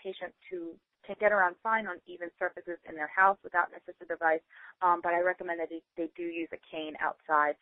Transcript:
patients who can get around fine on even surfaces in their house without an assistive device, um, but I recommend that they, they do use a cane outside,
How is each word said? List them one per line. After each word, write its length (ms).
patients 340
who 240
can 140
get 120
around 300
fine 240
on 100
even 220
surfaces 380
in 60
their 140
house 340
without 280
an 100
assistive 280
device, 360
um, 200
but 120
I 80
recommend 380
that 100
they, 100
they 200
do 60
use 300
a 80
cane 300
outside, 600